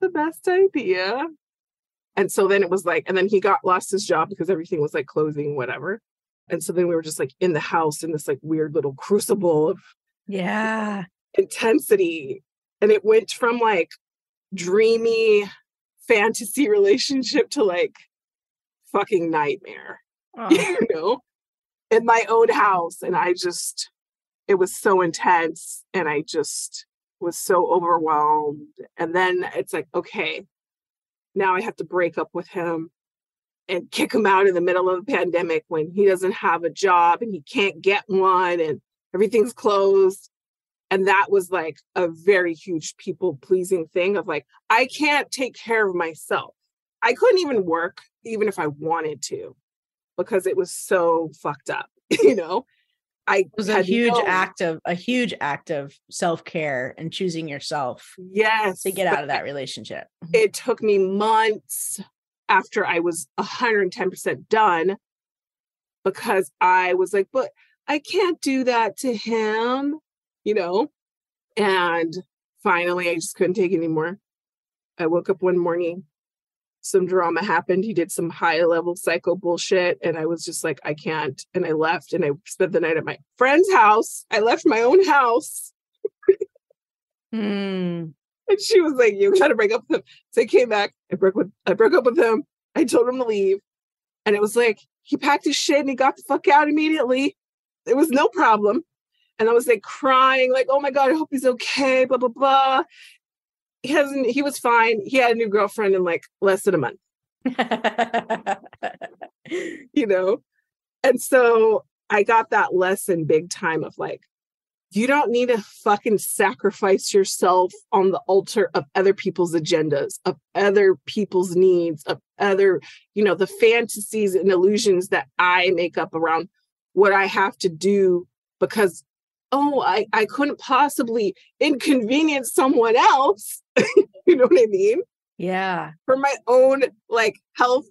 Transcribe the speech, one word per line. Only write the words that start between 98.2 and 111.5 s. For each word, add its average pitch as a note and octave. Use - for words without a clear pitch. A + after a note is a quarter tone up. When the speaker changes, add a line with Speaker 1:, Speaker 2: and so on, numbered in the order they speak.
Speaker 1:
problem. A3+
And A3
I A#3
was, A#3+
like, A3
crying, C4
like, C4
"Oh C#4
my C#4+
God, C4+
I D#4+
hope D#4
he's C4
okay, C4
blah, B3+
blah, B3
blah." C4+
He B3
hasn't, C#4
he B3+
was C#4
fine. A#3
He B3+
had A#3+
a -
new A3+
girlfriend G3+
in, F#3
like, E3+
less F#3+
than F#3+
a E3
month. B2
Speaker 2:
<laughs> A#3
Speaker 1:
You C4+
know? F#3+
And B3+
so A3+